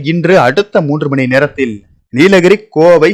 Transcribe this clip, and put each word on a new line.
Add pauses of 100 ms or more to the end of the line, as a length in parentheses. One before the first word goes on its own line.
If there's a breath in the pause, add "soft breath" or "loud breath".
இன்று
அடுத்த
மூன்று
மணி
நேரத்தில் (380)
நீலகிரி, (120)
கோவை,